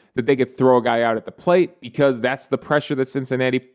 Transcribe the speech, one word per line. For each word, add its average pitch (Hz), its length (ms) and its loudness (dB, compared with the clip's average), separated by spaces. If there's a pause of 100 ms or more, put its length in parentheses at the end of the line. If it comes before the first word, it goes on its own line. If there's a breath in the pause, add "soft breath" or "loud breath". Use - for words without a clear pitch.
(140)
that 113 120 -4
they 139 100 2
could 123 120 0
throw 127 300 4
a 117 40 0
guy 117 200 0
out 113 140 0
at 107 80 -8
the - 80 -14
plate - 480 0
because 123 400 -2
that's 127 260 -4
the 135 100 -4
pressure 147 380 -2
that 131 140 -2
Cincinnati, 127 680 -2